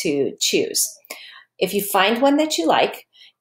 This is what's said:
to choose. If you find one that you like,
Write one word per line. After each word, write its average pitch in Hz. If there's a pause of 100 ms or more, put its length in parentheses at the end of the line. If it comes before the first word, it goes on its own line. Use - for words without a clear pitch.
to 143
choose. - (720)
If 190
you 202
find 208
one 277
that 311
you 330
like, 165 (340)